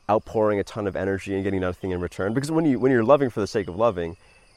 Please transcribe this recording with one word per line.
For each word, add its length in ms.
outpouring 500
a 60
ton 220
of 100
energy 380
and 100
getting 160
nothing 300
in 100
return. 320
Because 180
when 140
you, 140
when 120
you're 140
loving 240
for 120
the 60
sake 220
of 80
loving, 400